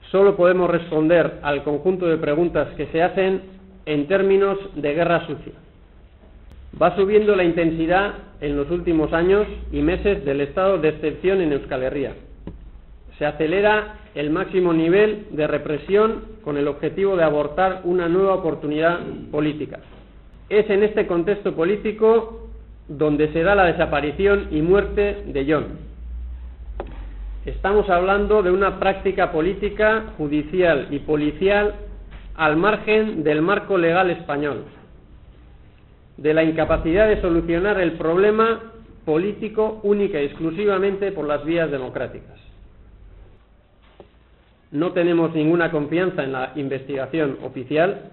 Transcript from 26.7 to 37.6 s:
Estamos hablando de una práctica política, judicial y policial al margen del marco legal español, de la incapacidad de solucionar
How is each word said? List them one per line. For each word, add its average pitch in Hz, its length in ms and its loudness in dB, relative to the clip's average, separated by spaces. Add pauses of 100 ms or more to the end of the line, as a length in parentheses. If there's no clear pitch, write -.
Estamos 202 440 0
hablando 202 540 4
de 180 80 2
una 190 280 2
práctica 190 520 0
política, 202 840 0
judicial 151 720 0
y 143 80 -4
policial 190 760 0 (600)
al 156 220 2
margen 214 680 2
del 151 180 2
marco 190 360 2
legal 175 320 4
español, 147 540 -4 (1500)
de 151 180 2
la 160 100 4
incapacidad 160 640 2
de 208 120 2
solucionar 175 600 0